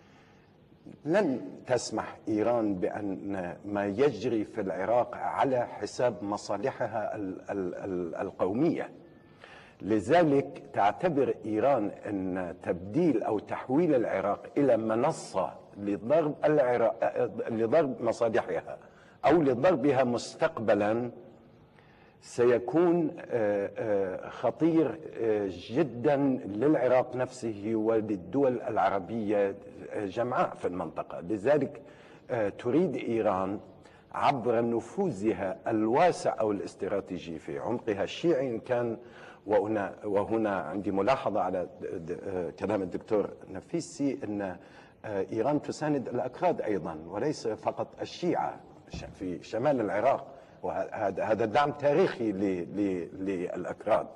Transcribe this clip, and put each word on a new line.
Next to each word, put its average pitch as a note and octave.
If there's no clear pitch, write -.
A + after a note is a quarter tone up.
لن D#3
تسمح A#2
إيران G#2+
بأن G2
ما G2+
يجري A2
في -
العراق G2
على G#2+
حساب G#2
مصالحها G#2
ال-، F#2+
ال-، F#2+
ال-، F2+
القومية. G#2+
لذلك C#3
تعتبر A#2
إيران G#2+
أن F#2+
تبديل G#2+
أو G#2+
تحويل C#3+
العراق G2
إلى C3+
منصة A2
لضرب A2
العراق، B2
لضرب A#2
مصالحها G#2
أو D#3
لضربها C3+
مستقبلًا A2+
سيكون، D3+
آه، G#2
آه، G2
خطير، D#3
آه، G#2+
جدًا C3
للعراق B2
نفسه A2+
وللدول A2
العربية، G2
آه، G#2
جمعاء A#2+
في -
المنطقة. D#2+
لذلك، A2
آه، A2
تريد B2+
إيران G2+
عبر A#2
نفوذها G#2+
الواسع A#2+
أو G#2+
الاستراتيجي F2
في C#2+
عمقها G2
الشيعي C#3
إن A2
كان، A#2+
وهنا، G2+
وهنا G#2
عندي F2+
ملاحظة G#2
على F#2
د-، E2+
د-، E2+
آه، F2+
كلام G2
الدكتور F#2
نفيسي C#3
أن، G#2
آه، G2
إيران C3+
تساند C#3+
الأكراد B2
أيضًا F2
وليس A#2+
فقط G#2+
الشيعة -
ش-، -
في F2+
شمال B2+
العراق، G#2+
وهذا، F2+
هذا G#2+
دعم C#3+
تاريخي C#3+
ل-، F#2+
ل-، F#2
للأكراد. F2+